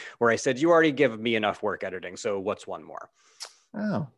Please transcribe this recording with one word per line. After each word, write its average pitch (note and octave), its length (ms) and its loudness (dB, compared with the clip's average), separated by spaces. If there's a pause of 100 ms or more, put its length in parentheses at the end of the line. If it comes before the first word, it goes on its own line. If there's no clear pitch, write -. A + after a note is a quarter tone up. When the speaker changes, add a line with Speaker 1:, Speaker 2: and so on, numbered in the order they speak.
(180)
Speaker 1:
where A#2 120 4
I A2 60 4
said, B2+ 220 -2
"You E3 120 4
already D#3+ 200 6
give B2+ 300 2
me A2+ 160 0
enough G#2 260 0
work G2 220 -4
editing, F#2 320 -10
so G2+ 240 -4
what's F#2+ 260 -6
one F2 160 -10
more?" - 280 -16 (680)
Speaker 2:
Oh. G3+ 420 -4